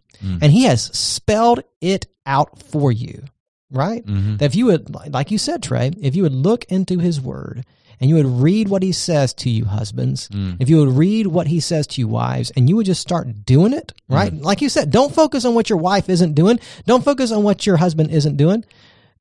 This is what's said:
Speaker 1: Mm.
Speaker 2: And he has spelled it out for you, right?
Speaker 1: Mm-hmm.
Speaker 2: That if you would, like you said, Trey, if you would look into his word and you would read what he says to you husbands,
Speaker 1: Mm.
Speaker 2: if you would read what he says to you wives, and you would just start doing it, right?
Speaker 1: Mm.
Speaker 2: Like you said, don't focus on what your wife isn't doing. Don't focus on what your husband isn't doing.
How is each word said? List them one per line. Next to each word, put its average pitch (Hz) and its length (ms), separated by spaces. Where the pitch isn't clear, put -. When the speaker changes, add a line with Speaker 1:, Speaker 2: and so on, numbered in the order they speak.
Speaker 1:
Mm. 90 180
Speaker 2:
And 147 100
he 240 140
has 135 180
spelled - 800
it 185 280
out 139 360
for 143 300
you, 117 320
right? 190 340
Speaker 1:
Mm-hmm. 101 320
Speaker 2:
That 147 80
if 139 100
you 240 100
would, 185 280
like 139 180
you 214 60
said, 302 260
Trey, 123 280
if 139 140
you 196 80
would 143 100
look 185 320
into 180 340
his 165 220
word - 420
and 131 80
you 165 80
would 147 80
read 156 420
what 190 160
he 190 80
says 147 440
to - 140
you 113 140
husbands, 117 680
Speaker 1:
Mm. 92 300
Speaker 2:
if 131 100
you 160 100
would 131 180
read 202 300
what 165 200
he 156 140
says 156 260
to - 140
you 113 80
wives, 123 480
and 120 100
you 180 80
would 226 100
just 185 160
start 117 440
doing 160 280
it, 320 200
right? 175 240
Speaker 1:
Mm. 151 100
Speaker 2:
Like 196 180
you 294 80
said, 269 220
don't 262 240
focus 294 300
on 240 100
what 233 140
your 180 100
wife 185 300
isn't 170 240
doing. 190 260
Don't 240 200
focus 262 260
on 214 120
what 208 220
your 190 120
husband 156 340
isn't 147 240
doing. 180 300